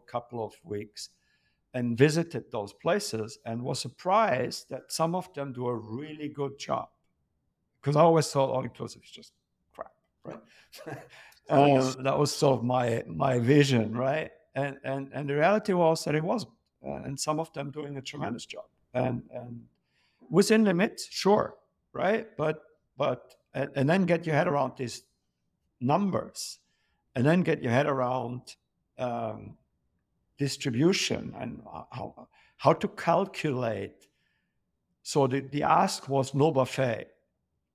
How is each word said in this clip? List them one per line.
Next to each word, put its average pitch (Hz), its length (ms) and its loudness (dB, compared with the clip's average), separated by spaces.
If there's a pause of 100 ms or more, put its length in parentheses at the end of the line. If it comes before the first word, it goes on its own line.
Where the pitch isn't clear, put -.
a - 40 -20
couple 117 340 -8
of 101 80 -12 (100)
weeks 104 460 -10 (640)
and 120 240 -2
visited 151 540 4
those 101 220 -4
places 156 720 -2
and 117 200 -6
was 131 160 -4
surprised 175 920 -2
that - 220 -12
some 165 240 -2
of - 180 -8
them 139 180 -8
do 123 140 -6
a 123 100 -2
really 147 540 -8
good 143 300 -8
job. - 300 -6 (920)
'Cause 143 140 0
I 151 60 8
always 165 300 6
thought 135 200 2
all-inclusive 123 520 -6
is - 80 -20
just - 220 -20 (400)
crap, - 200 -14 (300)
right? - 160 -12 (460)
<laughs> - 240 -14 (400)
Um, 131 540 4
that 135 160 0
was 143 160 2
sort 135 240 4
of 117 60 -4
my, 123 420 0
my 135 320 0
vision, 123 560 4
right? 135 360 -2 (220)
And, 139 300 -6
and, 139 300 -8
and 139 160 -6
the 143 60 0
reality 202 360 2
was 165 320 4
that 151 100 -2
it 156 80 2
wasn't. 202 300 -4 (340)
Uh, 139 100 -6 (100)
and 139 120 -10
some 151 220 -2
of 160 140 -8
them 143 180 -10
doing 143 240 -10
a 135 60 -10
tremendous 131 440 -8
job. - 200 -14 (280)
And, 123 380 -2
and 120 320 -14 (640)
within 214 360 6
limits, 185 440 0
sure, - 460 2 (380)
right? 208 420 0
But, 156 280 -2 (340)
but, 135 380 -4 (180)
and, 135 240 -4
and 139 120 2
then 185 160 2
get 170 200 0
your 156 100 0
head 175 140 2
around 135 260 -2
these 120 280 -8 (760)
numbers, 151 800 -2 (560)
and 123 100 2
then 170 180 4
get 165 200 -2
your 123 80 0
head 135 160 4
around, 123 720 -4 (400)
um, 113 580 -6 (800)
distribution 135 1040 0
and - 260 -10
ho-, - 280 -14
how, - 340 -12 (300)
how 147 160 4
to 196 160 -4
calculate. 127 1160 -2 (920)
So 135 260 2
the, 131 120 0
the 139 240 -6
ask 165 460 2
was 135 240 0
no 143 180 4
buffet. 131 560 -2 (680)